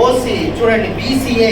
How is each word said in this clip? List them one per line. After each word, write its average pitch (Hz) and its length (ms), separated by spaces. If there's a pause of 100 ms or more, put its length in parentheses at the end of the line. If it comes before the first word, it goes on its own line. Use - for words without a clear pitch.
ఓసీ 247 340 (220)
చూడండి, 220 320
బీసీఏ 226 640